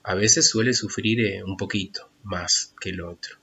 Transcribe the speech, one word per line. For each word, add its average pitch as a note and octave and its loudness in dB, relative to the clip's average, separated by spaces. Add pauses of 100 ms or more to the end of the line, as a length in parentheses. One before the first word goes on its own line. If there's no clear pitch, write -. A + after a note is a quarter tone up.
a F#2 -4
veces A2+ 6
suele A#2 2
sufrir, G#2+ 0
eh, G2+ -2
un F#2+ -6
poquito F#2+ -6 (140)
más F2+ -4
que - -8
el F2+ -8
otro F2 -14